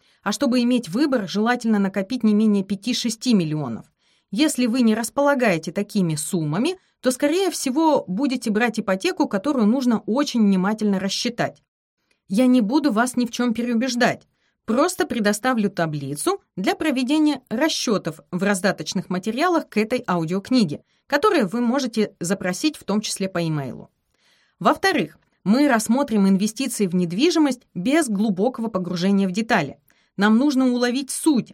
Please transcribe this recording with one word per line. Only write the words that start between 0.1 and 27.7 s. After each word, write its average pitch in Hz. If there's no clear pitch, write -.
А 196
чтобы 254
иметь 240
выбор, 254
желательно 220
накопить 196
не 214
менее 208
пяти-шести 226
миллионов. 151
Если 254
вы 247
не 220
располагаете 233
такими 190
суммами, 180
то, 254
скорее 320
всего, 302
будете 247
брать 226
ипотеку, 277
которую 262
нужно 240
очень 247
внимательно 202
рассчитать. 190
Я 247
не 254
буду 269
вас 240
ни 247
в 233
чём 247
переубеждать. 240
Просто 302
предоставлю 214
таблицу 151
для 247
проведения 294
расчётов 220
в 180
раздаточных 190
материалах 262
к -
этой 220
аудиокниге, 180
которые 285
вы 202
можете 240
запросить 190
в -
том 202
числе -
по 170
имейлу. 147
Во-вторых, 285
мы 262
рассмотрим 226
инвестиции 214
в 170
недвижимость 262